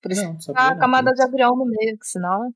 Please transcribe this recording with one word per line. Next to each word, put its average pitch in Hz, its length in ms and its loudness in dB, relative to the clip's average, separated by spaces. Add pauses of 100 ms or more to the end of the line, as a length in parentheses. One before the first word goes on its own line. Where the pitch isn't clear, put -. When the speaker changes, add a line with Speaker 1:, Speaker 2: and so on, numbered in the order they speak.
Speaker 1:
Por 190 100 -6
isso 196 120 -2
Speaker 2:
Não, 165 120 -8
Speaker 1:
que - 80 -16
Speaker 2:
sabia 196 180 0
Speaker 1:
a 262 100 4
Speaker 2:
não. 254 60 -4
Speaker 1:
camada 254 340 2
de 254 100 2
agrião 254 340 2
no 262 80 -2
meio, 220 320 -2
que - 100 -18
senão 190 500 -4